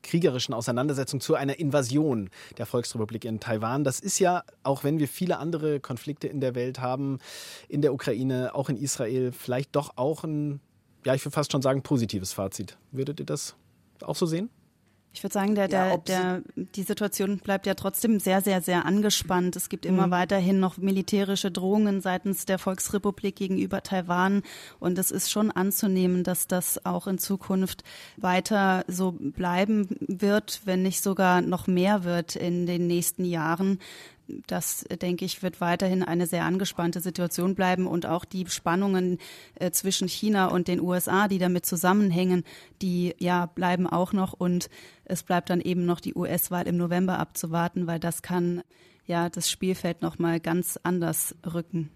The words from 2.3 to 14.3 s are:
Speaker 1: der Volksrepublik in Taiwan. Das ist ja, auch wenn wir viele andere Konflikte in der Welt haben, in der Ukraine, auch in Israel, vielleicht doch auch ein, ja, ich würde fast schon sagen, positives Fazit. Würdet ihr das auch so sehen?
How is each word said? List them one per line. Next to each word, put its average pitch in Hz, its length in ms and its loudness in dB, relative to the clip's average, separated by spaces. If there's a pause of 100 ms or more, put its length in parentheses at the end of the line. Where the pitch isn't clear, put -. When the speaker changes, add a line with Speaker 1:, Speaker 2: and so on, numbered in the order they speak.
Speaker 1:
der 113 80 -6
Volksrepublik 113 580 -4
in 110 140 -6
Taiwan. 117 440 -2
Das 135 160 0
ist - 200 -4
ja, 180 240 2 (180)
auch 135 220 0
wenn 151 160 0
wir 147 80 2
viele 175 320 -2
andere 151 400 -2
Konflikte 143 480 -8
in 147 140 -4
der 127 120 0
Welt 127 260 -4
haben, 131 380 -2 (520)
in 147 120 0
der 180 100 4
Ukraine, 131 640 -2
auch 135 160 -2
in 131 80 -2
Israel, 127 540 -2
vielleicht 123 440 -4
doch 143 200 0
auch 151 280 -2
ein, 147 360 -4 (480)
ja, 131 80 4
ich 139 100 -4
würde 143 80 -6
fast 147 180 0
schon 139 120 2
sagen, 135 180 4
positives 107 520 0
Fazit. 95 440 -6 (140)
Würdet 139 280 -6
ihr 143 60 -6
das - 300 -6 (480)
auch - 120 -4
so 180 120 0
sehen? 175 240 -2 (600)